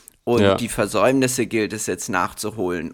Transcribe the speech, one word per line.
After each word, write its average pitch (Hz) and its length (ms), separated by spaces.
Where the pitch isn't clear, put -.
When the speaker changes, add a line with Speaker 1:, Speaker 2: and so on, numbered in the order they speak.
Speaker 1:
Und 117 180
Speaker 2:
Ja. 98 140
Speaker 1:
die 113 140
Versäumnisse 123 760
gilt 104 280
es 107 140
jetzt 95 200
nachzuholen. 92 880